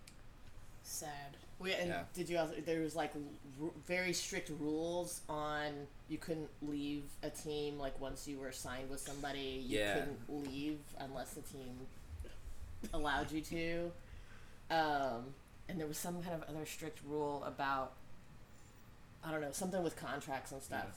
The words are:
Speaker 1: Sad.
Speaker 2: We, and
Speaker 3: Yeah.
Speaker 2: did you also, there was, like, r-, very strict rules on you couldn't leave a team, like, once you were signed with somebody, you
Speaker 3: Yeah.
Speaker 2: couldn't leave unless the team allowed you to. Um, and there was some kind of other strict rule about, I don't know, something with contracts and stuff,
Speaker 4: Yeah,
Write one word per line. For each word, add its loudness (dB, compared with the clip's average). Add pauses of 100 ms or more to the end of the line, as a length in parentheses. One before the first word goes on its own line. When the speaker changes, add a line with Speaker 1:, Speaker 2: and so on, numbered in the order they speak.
(840)
Speaker 1:
Sad. -4 (220)
Speaker 2:
We, 2
and 4
Speaker 3:
Yeah. 2
Speaker 2:
did 0
you 6
also, 6
there 4
was, 4
like, 2 (500)
r-, 2 (160)
very 4
strict 0 (100)
rules 2
on 0 (220)
you 0
couldn't 0 (120)
leave 0 (180)
a 0
team, 0
like, 0
once -2
you -2
were -4
signed -4
with -2
somebody, -2
you 4
Speaker 3:
Yeah. 6
Speaker 2:
couldn't 0
leave 0 (180)
unless -4
the -6
team -6 (1040)
allowed 6
you 4
to. 2 (800)
Um, 6 (340)
and 0
there 2
was -2
some 0
kind 0
of -2
other -2
strict -6
rule 2
about, 2 (1300)
I -2
don't 2
know, 0
something 2
with 2
contracts -2
and -6
stuff, -2
Speaker 4:
Yeah, -6